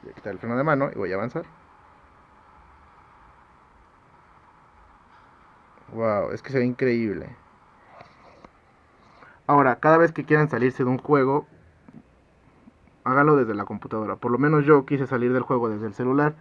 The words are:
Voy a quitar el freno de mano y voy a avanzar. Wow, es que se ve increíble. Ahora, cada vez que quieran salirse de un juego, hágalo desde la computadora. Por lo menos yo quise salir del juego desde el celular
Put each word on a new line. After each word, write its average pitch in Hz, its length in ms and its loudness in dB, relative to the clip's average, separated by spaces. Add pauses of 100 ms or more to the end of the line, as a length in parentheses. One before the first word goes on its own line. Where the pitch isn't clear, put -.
Voy - 100 -20
a - 20 -20
quitar 104 180 -12
el 92 60 -12
freno 117 180 -6
de 135 80 -2
mano 139 300 0
y - 40 -8
voy 92 140 -4
a 95 40 -4
avanzar. 123 280 -8 (4000)
Wow, 107 380 -2
es 90 100 -10
que - 120 -16
se 135 60 -2
ve 123 60 0
increíble. 120 720 -2 (2000)
Ahora, 139 340 4
cada 160 180 4
vez 165 140 4
que 139 120 -8
quieran 151 240 2
salirse 127 360 -2
de 123 40 0
un 127 100 0
juego, 143 480 0 (1600)
hágalo 143 320 4
desde 113 180 0
la 101 100 -6
computadora. 104 520 -8
Por 120 140 -6
lo 120 80 0
menos 147 260 2
yo 143 220 6
quise 139 200 -2
salir 123 260 0
del 127 100 0
juego 120 260 -2
desde 107 180 -6
el 104 60 -8
celular 143 480 0